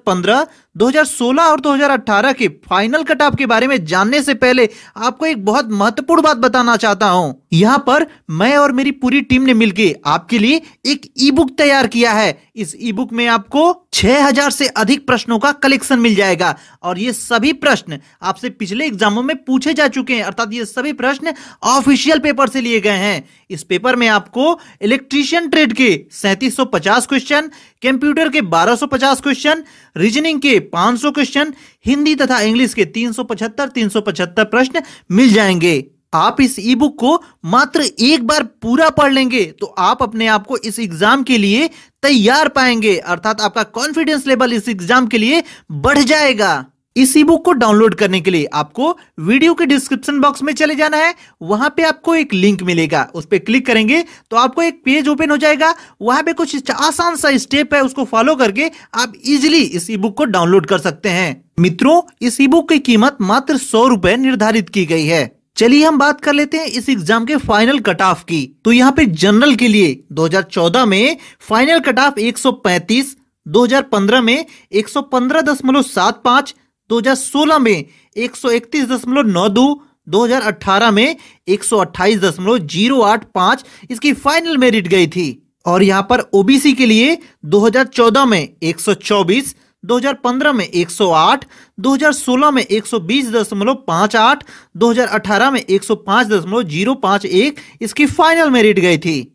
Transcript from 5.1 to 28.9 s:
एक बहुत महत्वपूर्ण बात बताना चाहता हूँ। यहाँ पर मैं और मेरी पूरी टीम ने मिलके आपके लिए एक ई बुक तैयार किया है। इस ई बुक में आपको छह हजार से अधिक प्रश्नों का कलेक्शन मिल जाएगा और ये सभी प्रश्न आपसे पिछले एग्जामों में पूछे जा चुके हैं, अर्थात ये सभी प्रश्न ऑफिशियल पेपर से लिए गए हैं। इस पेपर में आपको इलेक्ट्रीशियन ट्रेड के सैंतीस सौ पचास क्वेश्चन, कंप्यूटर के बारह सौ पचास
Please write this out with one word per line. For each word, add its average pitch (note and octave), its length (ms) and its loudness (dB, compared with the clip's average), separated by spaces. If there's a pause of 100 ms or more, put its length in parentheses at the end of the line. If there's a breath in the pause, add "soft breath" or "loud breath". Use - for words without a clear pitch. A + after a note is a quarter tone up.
एक B3 200 -4
बहुत A3+ 260 0
महत्वपूर्ण A#3 500 0
बात D4+ 160 2
बताना A#3+ 400 2
चाहता G#3 300 0
हूँ। F3+ 260 0 (200)
यहाँ G#3 260 4
पर C#4 260 0 (260 loud breath)
मैं G#3 260 0
और C#4+ 140 4
मेरी C4+ 220 -2
पूरी B3+ 280 0
टीम B3+ 200 0
ने C4 120 2
मिलके G#3+ 420 2 (120)
आपके E3+ 320 0
लिए C4+ 220 2 (240 loud breath)
एक - 320 -6
ई C#4 140 2
बुक C4+ 260 0
तैयार C#4 300 2
किया A#3 260 0
है। G#3 240 0 (180 soft breath)
इस G3 220 -10
ई A#3 140 -6
बुक A3+ 220 -6
में A#3 140 -4
आपको D4 680 0
छह C4+ 320 4
हजार C#4 260 2
से C4+ 160 -2
अधिक A#3 400 0
प्रश्नों A#3 320 -2
का C#4 140 0
कलेक्शन C4+ 460 0
मिल A#3 160 2
जाएगा F3+ 400 0 (280 loud breath)
और F3+ 160 -6
ये A#3 140 -4
सभी A#3+ 420 -2
प्रश्न G3+ 440 -2 (240 soft breath)
आपसे F#3+ 280 -6
पिछले G#3+ 340 -6
एग्जामों G#3+ 380 0
में D4 140 -4
पूछे C4 360 -2
जा C#4+ 160 0
चुके B3+ 260 -4
हैं, G#3+ 80 -2
अर्थात G#3 300 -6
ये A#3 120 -8
सभी B3+ 280 -6
प्रश्न C#4 400 -4 (320 loud breath)
ऑफिशियल C4+ 540 2
पेपर C4+ 300 0
से C4 120 -4
लिए A#3 200 -2
गए G3+ 160 0
हैं। F#3 260 -4 (260 soft breath)
इस D#3 140 -12
पेपर G#3+ 320 0
में A#3+ 140 0
आपको C4 500 0 (220 loud breath)
इलेक्ट्रीशियन C4+ 680 -2
ट्रेड D4 240 2
के B3 160 2 (240)
सैंतीस G3+ 420 -2
सौ B3+ 120 -2
पचास G3+ 400 0
क्वेश्चन, D4 420 -2 (340 loud breath)
कंप्यूटर C#4+ 460 0
के D4 140 -2
बारह F3+ 320 2
सौ D4 120 -4
पचास C4 340 0